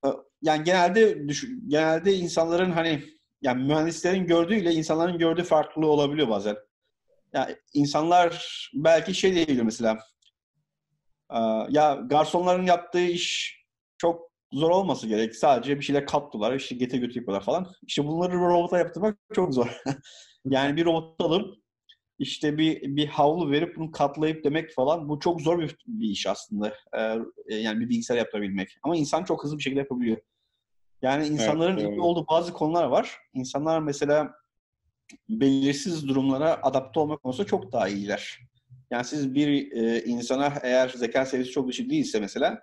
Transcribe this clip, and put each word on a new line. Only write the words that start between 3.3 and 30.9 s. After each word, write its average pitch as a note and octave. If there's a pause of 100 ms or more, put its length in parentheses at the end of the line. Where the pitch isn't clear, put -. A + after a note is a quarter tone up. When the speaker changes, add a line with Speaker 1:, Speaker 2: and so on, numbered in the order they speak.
Speaker 1:
yani B2+
mühendislerin E3
gördüğüyle E3+
insanların E3
gördüğü E3
farklı D#3
olabiliyor D3
bazen. G#2 (800)
Yani - (180)
insanlar D#3+
belki D#3+
şey F#3+
diyebilir D3+
mesela, A2 (1300)
"Aa, A2
ya D3
garsonların E3
yaptığı F3
iş - (400)
çok E3+ (200)
zor D#3
olması F3
gerek. A2
Sadece C#3
bir C#3
şeyler C#3+
kattılar, B2+
işte C3+
getir B2+
götür A#2+
yapıyorlar G2
falan." F3 (200)
İşte D3
bunları E3+
robota F3
yaptırmak F3 (160)
çok F3+
zor. A#2
<laughs> - (120)
Yani C3+
bir E3
robot D#3+
alıp F3 (640)
işte D3+
bir, D#3
bir D3
havlu D3+
verip D#3
bunu D#3+
katlayıp D#3
demek D#3
falan D3
bu D3
çok F3
zor D#3+
bir, D#3 (100)
bir A2+
iş G2
aslında. G#2 (240)
Ee, A2 (320)
e, G#2+
yani A2
bir A#2+
bilgisayar A#2+
yaptırabilmek. G2+ (140)
Ama E3+
insan D#3+
çok E3
hızlı D3
bir D3
şekilde C3+
yapabiliyor. B2 (840)